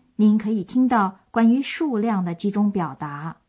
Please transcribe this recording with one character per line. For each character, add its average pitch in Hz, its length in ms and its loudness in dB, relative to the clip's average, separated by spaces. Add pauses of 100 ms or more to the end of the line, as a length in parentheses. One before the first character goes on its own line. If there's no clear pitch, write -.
(140)
您 214 240 4
可 214 120 -4
以 220 120 -2
听 254 240 0
到 208 320 0 (140)
关 226 200 4
于 262 80 2
数 277 380 -4
量 208 260 -2
的 175 80 -4
几 196 200 -4
种 208 180 2
表 165 240 -4
达： 151 440 -12 (100)